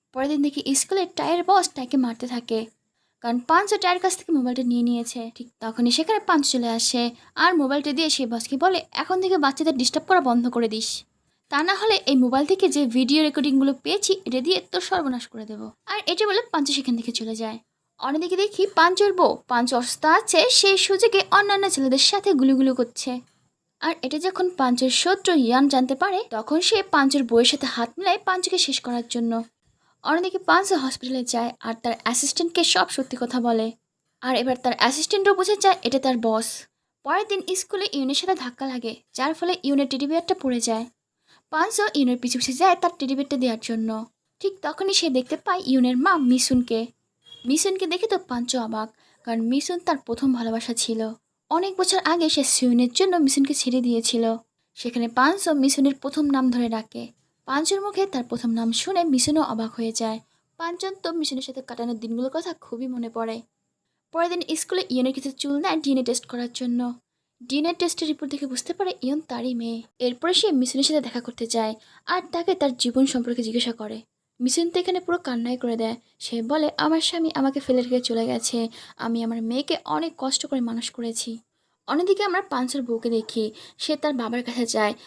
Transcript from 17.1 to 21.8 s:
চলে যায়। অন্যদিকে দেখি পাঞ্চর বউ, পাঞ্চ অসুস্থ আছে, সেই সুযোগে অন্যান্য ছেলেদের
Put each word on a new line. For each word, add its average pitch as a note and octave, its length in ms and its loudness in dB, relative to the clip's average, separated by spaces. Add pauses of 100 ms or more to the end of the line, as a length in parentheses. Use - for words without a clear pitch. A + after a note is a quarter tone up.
চলে A3+ 240 -6
যায়। A3 240 -8 (400)
অন্যদিকে D#4+ 360 -2
দেখি G4+ 400 0
পাঞ্চর F#4 380 4
বউ, F4 240 4 (100)
পাঞ্চ B3 260 0
অসুস্থ B3 320 -2
আছে, F#4 440 4
সেই G4 280 4
সুযোগে G4 440 2 (100)
অন্যান্য G4 380 4
ছেলেদের C4+ 280 2